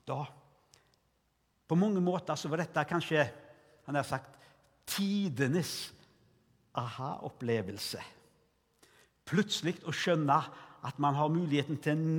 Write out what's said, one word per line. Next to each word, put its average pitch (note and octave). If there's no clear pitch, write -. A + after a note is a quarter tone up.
da. C3+
På E3
mange G3
måter F3+
så D#3
var D#3+
dette D3+
kanskje, D#3+
han C#3+
har C3
sagt, -
tidenes F3+
aha-opplevelse. A2+
Plutselig F3+
å D3
skjønne D#3
at C#3+
man C#3+
har D3+
muligheten D3
til D#3
en D#3+